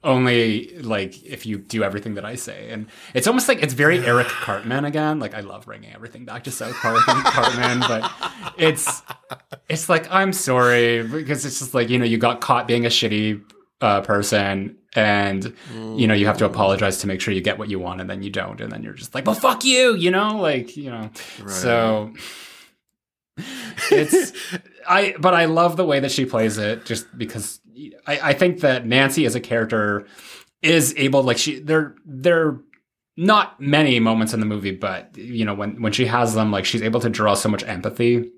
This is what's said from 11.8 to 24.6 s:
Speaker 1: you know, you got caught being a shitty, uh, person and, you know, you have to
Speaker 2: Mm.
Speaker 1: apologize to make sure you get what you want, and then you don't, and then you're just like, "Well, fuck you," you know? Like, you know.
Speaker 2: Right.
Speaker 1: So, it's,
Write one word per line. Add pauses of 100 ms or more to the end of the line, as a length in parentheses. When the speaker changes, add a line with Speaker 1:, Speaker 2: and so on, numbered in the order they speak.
Speaker 1:
you
know,
you
got
caught
being
a
shitty, (400)
uh,
person (200)
and, (420)
you
know,
you
have
to
Speaker 2:
Mm.
Speaker 1:
apologize
to
make
sure
you
get
what
you
want,
and
then
you
don't,
and
then
you're
just
like,
"Well,
fuck
you,"
you
know?
Like,
you
know. (320)
Speaker 2:
Right.
Speaker 1:
So, (1800)
it's, (540)